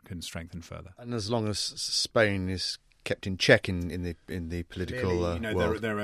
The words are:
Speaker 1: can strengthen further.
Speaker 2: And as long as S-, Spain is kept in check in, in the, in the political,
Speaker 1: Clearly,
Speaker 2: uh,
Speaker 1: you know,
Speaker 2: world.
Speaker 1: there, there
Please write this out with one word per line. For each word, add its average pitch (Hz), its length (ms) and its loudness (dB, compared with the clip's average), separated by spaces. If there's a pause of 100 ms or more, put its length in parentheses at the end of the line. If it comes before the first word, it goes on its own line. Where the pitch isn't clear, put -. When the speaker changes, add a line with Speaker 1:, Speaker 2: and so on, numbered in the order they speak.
Speaker 1:
can 85 180 -10
strengthen 85 400 -10
further. 82 340 -12
Speaker 2:
And 120 160 -10
as 107 160 -2
long 113 200 2
as - 260 -2
S-, - 60 -10
Spain 98 680 2
is 92 300 -4 (240)
kept - 240 -4
in 95 100 -2
check - 320 6
in, 87 220 -2
in 90 140 -4
the, 85 100 -4 (140)
in 85 200 -6
the 87 140 -2
political, 92 480 -4
Speaker 1:
Clearly, 90 140 2
Speaker 2:
uh, 87 100 2
Speaker 1:
you 85 60 -2
know, 87 140 -2
Speaker 2:
world. 90 280 2
Speaker 1:
there, 107 140 0
there - 80 -2